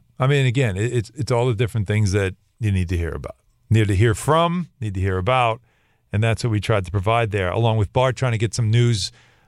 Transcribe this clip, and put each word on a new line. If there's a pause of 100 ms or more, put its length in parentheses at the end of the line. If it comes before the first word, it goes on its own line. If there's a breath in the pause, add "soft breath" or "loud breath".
(180)
I
mean,
again,
it,
it's,
it's
all
the
different
things
that (240)
you
need
to
hear
about. (320)
Need
to
hear
from, (120)
need
to
hear
about, (520)
and
that's
what
we
tried
to
provide
there,
along
with
Bart
trying
to
get
some
news, (380 soft breath)